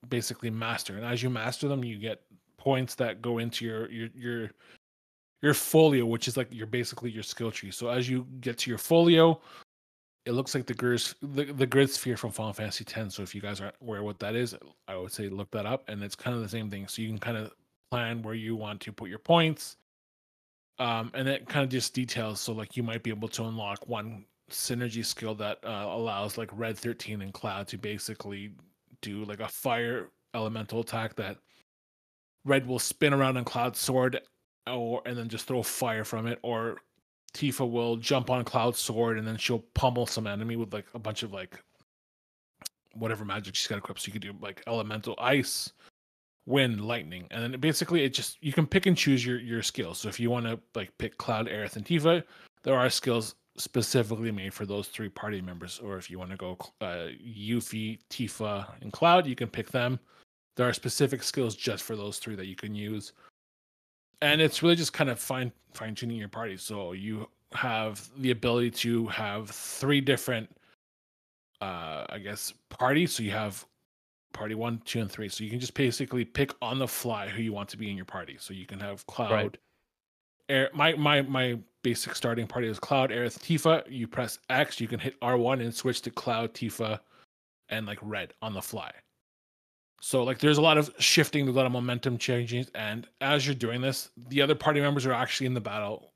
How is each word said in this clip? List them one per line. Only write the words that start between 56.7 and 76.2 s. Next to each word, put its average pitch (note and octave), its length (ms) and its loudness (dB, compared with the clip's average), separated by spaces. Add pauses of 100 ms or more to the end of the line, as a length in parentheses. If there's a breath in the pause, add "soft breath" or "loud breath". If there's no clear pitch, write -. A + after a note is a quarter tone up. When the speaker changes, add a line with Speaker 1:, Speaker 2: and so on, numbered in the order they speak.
Speaker 1:
uh, F2 280 -6 (160)
Yuffie, A2 760 -4 (120)
Tifa, G#2 560 -4 (160)
and A2 100 -10
Cloud, E3+ 340 6
you B2+ 80 -2
can A#2+ 140 -4
pick - 220 -6
them. B2 280 0 (580 soft breath)
There B2 120 4
are B2 60 2
specific C3 480 0
skills A#2 340 0
just G#2+ 260 -2
for A2 140 -6
those G2+ 220 -6
three A2 180 -8
that F#2+ 100 -8
you F#2+ 100 -10
can G#2 180 -8
use. G#2 380 -6 (1080 soft breath)
And D3+ 200 6
it's D#3 220 4
really E3+ 140 8
just E3 160 0
kind C#3+ 180 2
of A#2 80 -4
fine, B2+ 320 -2 (220)
fine-tuning A2+ 440 -6
your G#2 120 -6
party. A2+ 280 -8
So F#2+ 360 -6
you G#2+ 360 -6 (260)
have A2 520 -2 (120)
the C3 120 2
ability A#2+ 400 4
to A#2 380 2
have G#2 420 -4
three - 500 0
different, B2+ 480 2 (1120 soft breath)
uh, E2+ 480 -6
I G2+ 100 -10
guess, G2+ 340 -8 (160)
parties. C#3+ 440 4
So A#2+ 100 -2
you G#2 100 0
have G#2+ 320 -4 (680)
party G#2+ 220 -6
one, A2+ 300 -2
two, - 160 -2
and G2+ 100 -2
three. A2 180 -8
So - 140 -8
you G#2+ 80 -6
can A#2+ 80 -4
just B2 160 -8
basically B2+ 500 2